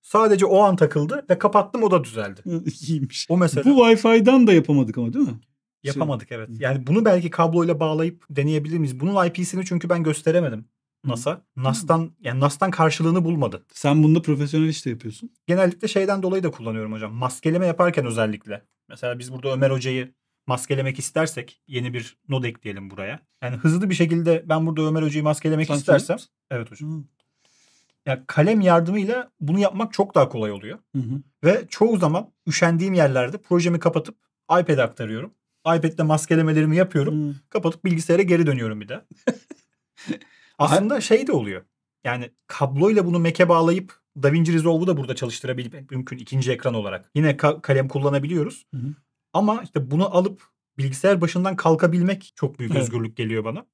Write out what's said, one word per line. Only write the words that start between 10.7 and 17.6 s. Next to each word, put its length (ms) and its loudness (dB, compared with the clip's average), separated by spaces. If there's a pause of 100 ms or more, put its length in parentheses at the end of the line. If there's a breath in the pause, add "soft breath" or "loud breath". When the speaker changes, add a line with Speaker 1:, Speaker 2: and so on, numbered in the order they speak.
Speaker 2:
Hı. 60 -2
Speaker 1:
nasa. 200 -4 (260)
Speaker 2:
Hı. 60 -6
Speaker 1:
nas'tan, 560 0
yani 200 -6
nas'tan 320 0
karşılığını 540 2
bulmadı. 480 -2
Speaker 2:
Sen 300 2
bunda 180 6
profesyonel 460 0
iş 180 -6
de 40 -6
yapıyorsun. 400 -10 (180)
Speaker 1:
Genellikle 400 0
şeyden 360 0
dolayı 200 -2
da 80 -2
kullanıyorum 420 -8
hocam. 200 -10
Maskeleme 520 -2